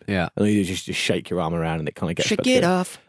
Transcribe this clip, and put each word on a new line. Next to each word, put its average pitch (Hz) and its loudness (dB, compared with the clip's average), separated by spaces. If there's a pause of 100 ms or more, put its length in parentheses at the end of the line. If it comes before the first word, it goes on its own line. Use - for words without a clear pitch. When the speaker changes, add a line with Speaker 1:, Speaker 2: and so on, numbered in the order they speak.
Speaker 1:
Yeah. 92 0
Speaker 2:
And 104 2
you 104 4
just, 90 -4
just 90 -4
shake 90 -2
your 90 0
arm 82 -2
around 80 -2
and 76 -4
it 73 -6
kinda 85 -4
gets - -2
Speaker 1:
Shake - 0
Speaker 2:
better. 254 0
Speaker 1:
it 254 4
off. 180 0 (100)